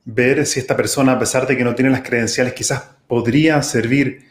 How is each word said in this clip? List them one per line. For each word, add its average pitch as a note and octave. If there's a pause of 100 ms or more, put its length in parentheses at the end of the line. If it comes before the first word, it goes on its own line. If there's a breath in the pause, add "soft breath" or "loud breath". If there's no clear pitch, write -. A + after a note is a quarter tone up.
ver B2+
si -
esta A#2+
persona, C3
a A2+
pesar B2
de C3+
que B2
no A#2+
tiene C3
las C3
credenciales, A#2+
quizás - (160)
podría C3+
servir B2+ (120)